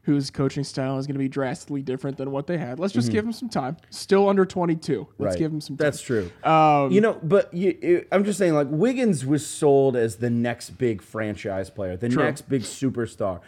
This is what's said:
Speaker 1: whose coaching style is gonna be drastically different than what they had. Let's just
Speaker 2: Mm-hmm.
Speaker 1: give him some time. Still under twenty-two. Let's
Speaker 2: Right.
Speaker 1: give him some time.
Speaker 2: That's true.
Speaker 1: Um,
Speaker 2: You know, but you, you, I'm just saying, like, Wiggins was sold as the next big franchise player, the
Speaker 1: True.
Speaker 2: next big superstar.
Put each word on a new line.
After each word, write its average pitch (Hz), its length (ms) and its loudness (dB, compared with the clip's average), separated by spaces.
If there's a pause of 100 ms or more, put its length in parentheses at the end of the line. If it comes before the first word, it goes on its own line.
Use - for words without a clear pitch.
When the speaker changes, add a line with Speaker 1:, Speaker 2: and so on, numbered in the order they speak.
Speaker 1:
whose 143 280 0
coaching 139 320 -2
style 135 340 -4
is 135 100 -4
gonna 139 120 -4
be 135 100 0
drastically 139 540 -6
different 135 340 -6
than 135 140 -6
what 139 160 -4
they 175 100 -2
had. 127 220 -8
Let's 190 140 -2
just - 140 0
Speaker 2:
Mm-hmm. 113 60 0
Speaker 1:
give 214 120 0
him 233 80 -4
some 233 160 -10
time. 143 280 -4 (140)
Still 196 380 2
under 196 160 4
twenty-two. 170 600 -2 (120)
Let's 190 160 0
Speaker 2:
Right. 170 40 -2
Speaker 1:
give 156 120 0
him 151 100 -6
some 139 160 -10
time. 156 80 0
Speaker 2:
That's - 160 -2
true. 104 280 -2 (140)
Speaker 1:
Um, 151 480 6
Speaker 2:
You 196 100 6
know, 220 220 2
but 190 300 2
you, 180 280 0
you, 170 300 2
I'm 196 120 4
just 202 160 0
saying, 175 160 4
like, 147 140 2
Wiggins 202 560 2
was 147 200 0
sold 139 500 4
as 117 220 0
the 120 140 -2
next 117 400 -2
big 110 320 -2
franchise 101 680 -6
player, 92 280 -6
the 117 120 -4
Speaker 1:
True. 135 140 2
Speaker 2:
next - 260 -4
big 131 140 -2
superstar. 113 840 -4